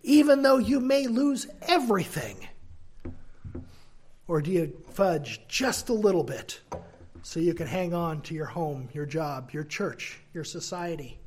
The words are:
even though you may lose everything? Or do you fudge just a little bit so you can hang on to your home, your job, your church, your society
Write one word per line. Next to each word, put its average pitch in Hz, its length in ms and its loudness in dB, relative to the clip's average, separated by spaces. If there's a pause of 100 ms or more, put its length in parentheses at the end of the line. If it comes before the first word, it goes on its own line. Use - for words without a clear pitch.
even 285 400 8
though 269 160 8
you 247 220 4
may 269 260 2
lose 262 400 2 (160)
everything? 226 840 0 (1800)
Or 156 140 2
do 160 80 -2
you 165 400 0
fudge 165 580 0
just - 400 -2
a 247 60 2
little 196 300 4
bit - 360 -10 (640)
so - 180 -8
you 175 140 2
can 165 120 -6
hang 175 280 -2
on 160 280 -2
to 160 120 -10
your 156 100 -4
home, 147 480 -6
your 147 140 -6
job, 139 460 -4
your 151 120 -6
church, - 560 -6 (140)
your 160 100 -8
society 165 800 -8